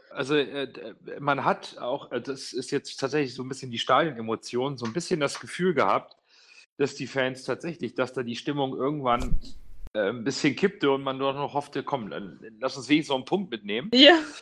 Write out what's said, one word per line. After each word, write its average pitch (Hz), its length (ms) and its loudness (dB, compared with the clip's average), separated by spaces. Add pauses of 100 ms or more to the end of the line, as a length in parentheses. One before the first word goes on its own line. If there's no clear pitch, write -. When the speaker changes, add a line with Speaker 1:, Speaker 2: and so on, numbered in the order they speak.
Speaker 1:
also, 143 260 -2
äh, 135 320 0
d-, 110 540 -14
man 139 240 0
hat - 320 -2
auch, 127 340 -4
äh, 131 80 -2
das 135 320 -8
ist 127 200 -8
jetzt - 280 -4
tatsächlich 135 340 0
so 127 80 -8
ein 127 60 -8
bisschen 131 240 -10
die 117 60 -6
Stadienemotion, 127 1000 0
so 120 80 -6
ein 113 60 -4
bisschen 170 300 -2
das 139 180 -2
Gefühl 175 340 -2
gehabt, 107 440 2 (580)
dass 139 200 -2
die 131 120 -8
Fans 131 380 -2
tatsächlich, 135 500 -6
dass 127 160 0
da 135 100 -4
die 117 140 -6
Stimmung 143 400 -2
irgendwann, 127 640 4 (540)
äh, 104 160 2
ein 117 160 -4
bisschen 131 320 0
kippte 175 340 2
und 135 100 2
man 135 160 -2
nur 139 140 0
noch 139 220 -4
hoffte, 143 300 -4
"Komm, 113 260 -4
dann 87 280 -10 (220)
lass 127 160 -2
uns 131 140 -6
wenigstens 147 220 4
noch 139 40 2
einen 127 80 -2
Punkt 185 260 -2
mitnehmen." 110 440 -4
Speaker 2:
Ja. 294 260 10 (220)